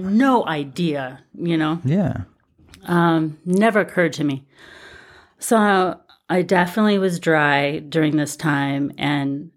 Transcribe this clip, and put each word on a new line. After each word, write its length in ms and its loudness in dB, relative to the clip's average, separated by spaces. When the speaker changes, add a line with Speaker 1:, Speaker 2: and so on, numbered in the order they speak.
Speaker 1:
no 440 2
idea, 720 -6
you 180 -2
know? 280 -2
Speaker 2:
Yeah. 360 0
Speaker 1:
Um, 600 0
never 360 2
occurred 320 0
to 100 -6
me. 220 -4
So 600 2
I 120 2
definitely 560 2
was 220 0
dry 600 2
during 380 0
this 180 -2
time 600 -2
and 600 -4